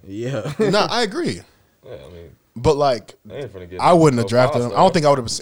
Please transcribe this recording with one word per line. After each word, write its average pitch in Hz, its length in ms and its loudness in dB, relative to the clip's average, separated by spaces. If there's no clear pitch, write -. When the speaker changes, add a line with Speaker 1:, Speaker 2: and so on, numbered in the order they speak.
Speaker 1:
Yeah. 110 500 -8
<laughs> - 40 -12
Speaker 2:
Nah, 208 320 0
I 233 120 -2
agree. 202 380 -6
Speaker 3:
Yeah, - 80 -18
I 87 80 -20
mean, 85 220 -20
Speaker 2:
But, 139 220 2
like, 131 380 -2
Speaker 3:
they 104 120 -16
ain't 135 160 -14
finna 90 160 -18
get 92 120 -14
Speaker 2:
I 156 120 4
wouldn't 151 260 6
have 113 60 0
Speaker 3:
no 98 40 -8
Speaker 2:
drafted 123 320 2
him. 120 60 -4
I - 20 -6
Speaker 3:
five-star. 160 140 2
Speaker 2:
don't 185 100 4
think 160 120 0
I 147 40 6
would 139 100 4
have. 117 220 -8